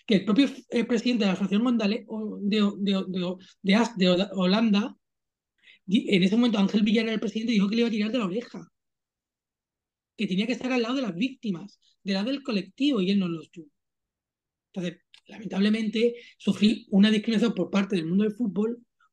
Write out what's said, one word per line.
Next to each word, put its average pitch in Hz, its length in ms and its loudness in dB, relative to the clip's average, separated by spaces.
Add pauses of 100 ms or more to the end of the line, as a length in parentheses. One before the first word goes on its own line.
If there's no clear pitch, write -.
que 214 100 2
el - 80 2
propio, 233 240 4 (220)
eh, 233 140 0
presidente 240 400 0
de 196 40 2
la 185 40 0
Asociación 202 340 0
Hondale-, 220 420 0
o 214 320 -8
de, 202 160 0 (220)
de, 190 300 0
de, 180 260 -4 (280)
de 196 120 4
As-, 226 220 2
de 185 120 2
Hola-, 180 240 2
Holanda, 202 640 0 (880)
di-, 196 240 0
en 190 140 4
ese 190 140 2
momento 233 220 2
Ángel 196 240 2
Villar 220 220 2
era 220 100 -4
el 214 60 -4
presidente 220 320 -4
y 220 40 2
dijo 196 120 2
que 220 80 -2
le 233 60 2
iba 233 60 2
a - 40 -4
tirar 214 200 -2
de 262 60 -2
la 208 80 -2
oreja, 180 400 -8 (1500)
que 208 100 -4
tenía 190 200 0
que 247 60 -2
estar 254 200 -6
al 247 100 0
lado 233 120 -4
de 277 80 -2
las 196 120 -6
víctimas, 202 640 -6 (240)
del 196 120 -4
lado 208 160 -4
del 277 120 -6
colectivo, 240 580 -2
y 185 100 0
él 202 80 2
no 180 100 0
lo 165 140 -6
estuvo. 156 260 -20 (1040)
Entonces, 175 280 -8 (260)
lamentablemente, 220 880 0 (220)
sufrí - 540 2
una 208 200 6
discriminación 220 440 2
por 175 160 -2
parte 196 260 0
del 160 100 -2
mundo 190 180 2
del 214 100 0
fútbol, 220 480 -2 (300)